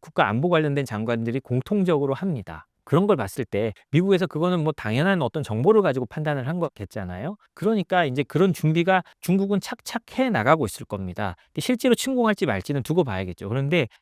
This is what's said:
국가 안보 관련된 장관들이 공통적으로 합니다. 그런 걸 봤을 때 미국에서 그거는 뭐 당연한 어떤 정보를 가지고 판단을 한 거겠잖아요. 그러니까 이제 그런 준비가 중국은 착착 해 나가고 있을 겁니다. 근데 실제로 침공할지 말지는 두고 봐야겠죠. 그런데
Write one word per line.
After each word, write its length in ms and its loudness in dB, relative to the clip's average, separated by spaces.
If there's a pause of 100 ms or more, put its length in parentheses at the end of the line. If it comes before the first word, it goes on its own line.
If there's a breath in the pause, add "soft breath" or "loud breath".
국가 260 0
안보 220 0
관련된 340 2
장관들이 560 -2
공통적으로 760 0
합니다. 540 -6 (200)
그런 200 4
걸 100 4
봤을 280 -4
때 280 -2 (160 soft breath)
미국에서 380 4
그거는 360 0
뭐 80 0
당연한 520 0
어떤 180 -2
정보를 400 0
가지고 240 0
판단을 420 -4
한 120 -4
거겠잖아요. 760 -8 (200 soft breath)
그러니까 500 0
이제 160 0
그런 320 2
준비가 500 2 (180 loud breath)
중국은 380 0
착착 600 -8
해 100 2
나가고 380 4
있을 180 -12
겁니다. 500 -6 (120)
근데 140 -8
실제로 340 2
침공할지 500 0
말지는 380 -2
두고 200 2
봐야겠죠. 460 -6
그런데 380 0 (140 soft breath)